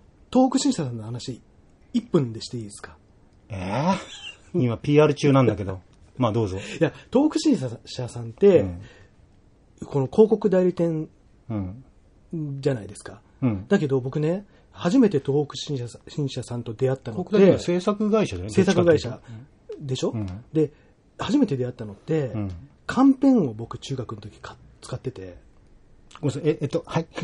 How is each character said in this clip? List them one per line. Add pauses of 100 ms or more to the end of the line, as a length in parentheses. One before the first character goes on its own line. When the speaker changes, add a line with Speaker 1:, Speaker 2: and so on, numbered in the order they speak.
(320)
Speaker 1:
東
北
新
社
さ
ん
の
話、 (500)
一
分
で
し
て
い
い
で
す
か？ (540)
Speaker 2:
え (640)
ー？
今
ピ
ー
ア
ー
ル
中
な
ん
だ
け
ど。 (360)
ま
あ、
ど
う
ぞ。
Speaker 1:
い (220)
や、 (200)
東
北
新 (260)
社
さ
ん
っ
て、
Speaker 2:
う
ん。 (1040)
Speaker 1:
こ
の
広
告
代
理
店 (420)
Speaker 2:
う
ん。 (760)
Speaker 1:
じ
ゃ
な
い
で
す
か。 (220)
Speaker 2:
う
ん。
Speaker 1:
だ
け
ど
僕
ね、 (280)
初
め
て
東
北
新
社
さ
ん、
新
社
さ
ん
と
出
会
っ
た
の
っ
て、
Speaker 2:
広
告
代
理
店
は
制
作
会
社
だ
よ
ね。
Speaker 1:
制
作
会
社
Speaker 2:
ど
っ
ち
か
っ (320)
て
い
う
と。
Speaker 1:
で
し
ょ？
Speaker 2:
う
ん。 (260)
Speaker 1:
で、 (460)
初
め
て
出
会
っ
た
の
っ
て、
Speaker 2:
う
ん。 (360)
Speaker 1:
カ
ン
ペ
ン
を
僕
中
学
の
時
か-、 (260)
使
っ
て
て。 (840)
Speaker 2:
ご
め
ん
な
さ
い。
え、
え
っ
と、
は
い。 (180)